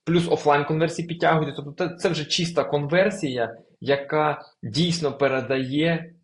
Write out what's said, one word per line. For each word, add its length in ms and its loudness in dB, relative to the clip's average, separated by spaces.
плюс 260 2
офлайн-конверсії 760 2
підтягуються. 480 0
Тобто 320 -6
це, 80 -8
це 140 0
вже 160 -2
чиста 380 0
конверсія, 920 0
яка 600 0
дійсно 540 0
передає 960 0